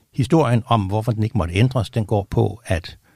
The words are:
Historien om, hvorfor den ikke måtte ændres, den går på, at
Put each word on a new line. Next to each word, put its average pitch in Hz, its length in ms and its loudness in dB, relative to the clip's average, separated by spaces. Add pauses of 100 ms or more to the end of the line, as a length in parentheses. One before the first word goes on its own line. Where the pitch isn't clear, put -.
(140)
Historien 120 520 2
om, 117 160 2
hvorfor 104 300 -2
den 107 120 -2
ikke 110 140 -2
måtte 82 160 -2
ændres, 117 360 2
den 110 160 -4
går 101 240 -2
på, 104 360 -2
at - 320 -4 (180)